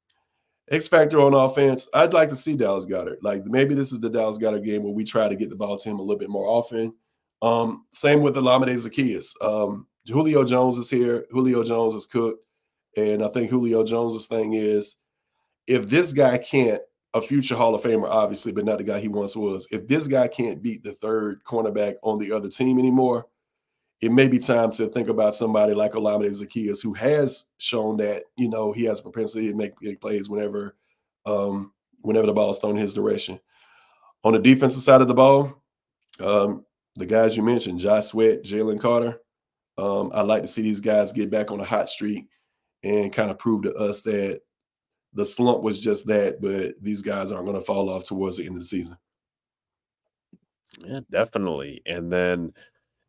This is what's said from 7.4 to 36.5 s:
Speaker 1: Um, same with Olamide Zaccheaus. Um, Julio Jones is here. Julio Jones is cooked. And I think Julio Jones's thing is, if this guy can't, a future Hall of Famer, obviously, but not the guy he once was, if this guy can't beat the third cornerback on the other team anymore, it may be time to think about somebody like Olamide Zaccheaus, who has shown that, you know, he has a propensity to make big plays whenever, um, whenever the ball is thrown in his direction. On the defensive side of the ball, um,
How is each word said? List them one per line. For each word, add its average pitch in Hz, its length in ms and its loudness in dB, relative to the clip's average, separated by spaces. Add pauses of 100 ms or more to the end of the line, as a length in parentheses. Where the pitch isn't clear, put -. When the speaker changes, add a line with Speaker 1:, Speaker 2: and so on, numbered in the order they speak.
Speaker 1:
Um, 117 500 0
same 147 300 4
with 139 140 2
Olamide 127 400 4
Zaccheaus. 113 640 -4
Um, 104 460 -2 (200)
Julio 143 360 4
Jones 127 340 2
is 120 120 -6
here. 120 420 0
Julio 127 320 2
Jones 113 320 2
is 101 120 -8
cooked. 113 340 -2 (560)
And 107 260 0
I 104 40 -2
think 113 240 -2
Julio 117 320 2
Jones's 113 420 -2
thing 110 280 -2
is, 107 420 -2 (720)
if 120 200 0
this 156 260 2
guy 131 240 4
can't, 120 440 0 (320)
a 117 80 0
future 131 340 -2
Hall 113 200 2
of 104 60 -2
Famer, 110 280 0
obviously, 104 420 -2
but 101 140 -4
not 107 120 0
the 98 60 -6
guy 101 160 -4
he 107 80 -6
once 101 280 -6
was, 98 360 -6
if 107 160 -8
this 147 200 0
guy 131 200 2
can't 110 360 -4
beat 113 200 -6
the 104 100 -12
third 107 500 -4
cornerback 104 600 -2
on 107 160 -2
the 104 120 -6
other 101 180 -4
team 127 300 0
anymore, 127 480 2 (760)
it 113 100 0
may 131 160 6
be 123 100 2
time 117 340 2
to 110 160 -4
think 113 200 -4
about 107 280 0
somebody 107 380 2
like 104 200 0
Olamide 104 360 0
Zaccheaus, 101 520 -6
who 107 120 -6
has 131 520 0 (120)
shown 107 400 -4
that, 104 260 -4 (120)
you 120 140 -2
know, 110 240 -2
he 117 120 -4
has 107 140 -2
a - 40 -20
propensity 110 460 -6
to 104 60 -6
make 104 240 -8
big 101 220 -12
plays 104 280 -6
whenever, 101 460 -6 (500)
um, 101 460 -4 (300)
whenever 110 260 2
the 104 60 4
ball 101 180 2
is 101 80 -6
thrown 104 160 -2
in 107 60 -2
his 98 120 -4
direction. 101 460 -2 (840)
On 110 80 6
the 110 60 6
defensive 131 420 6
side 131 200 8
of 127 60 4
the 123 60 2
ball, 135 500 4 (560)
um, 101 460 0 (320)